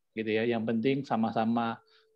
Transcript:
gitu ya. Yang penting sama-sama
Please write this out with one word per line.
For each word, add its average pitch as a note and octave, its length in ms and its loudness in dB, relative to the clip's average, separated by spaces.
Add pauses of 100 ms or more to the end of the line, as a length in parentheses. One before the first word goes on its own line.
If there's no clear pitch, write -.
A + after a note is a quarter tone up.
(140)
gitu A2 160 -4
ya. A2 160 2
Yang A#2 240 0
penting A#2+ 320 2
sama-sama A#2 720 0 (420)